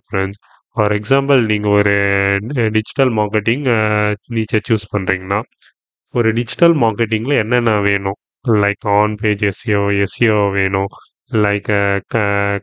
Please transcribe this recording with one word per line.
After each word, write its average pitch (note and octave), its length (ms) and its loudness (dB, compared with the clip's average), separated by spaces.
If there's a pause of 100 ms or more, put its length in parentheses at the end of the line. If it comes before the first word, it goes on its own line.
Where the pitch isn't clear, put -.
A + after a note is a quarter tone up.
(120)
friends. G2 280 -4 (360)
For G#2 180 2
example, B2+ 520 2
நீங்க G#2 240 0
ஒரு, G2+ 240 2 (600)
அஹ், A2+ 140 0
digital A2+ 440 0
marketing, G#2+ 520 -2
அஹ், G#2+ 480 0 (180)
நீச்சை A2+ 280 -2 (100)
choose G#2+ 280 -2
பண்றீங்கன்னா, F#2+ 440 -2 (720)
ஒரு A2+ 180 0
digital B2 440 2
மார்க்கெட்டிங்ல A2+ 600 0
என்னென்ன A2+ 420 0
வேணும்? G2+ 340 0 (340)
Like G#2 380 0
on G#2+ 360 2
page G#2 260 0
S G2+ 220 -4
E G#2 60 2
O, G2+ 140 0
S G2+ 340 0
E A#2 60 4
O G#2 200 2
வேணும். G2 380 -2 (440)
Like, G#2 380 0
அஹ், G2+ 380 0
க-, G2+ 560 -2